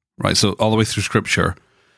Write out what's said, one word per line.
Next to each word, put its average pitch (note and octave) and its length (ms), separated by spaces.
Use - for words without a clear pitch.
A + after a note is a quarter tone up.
Right? F#2 200
So G#2 160
all A2 180
the A2 60
way A2 80
through G#2 180
Scripture F2 520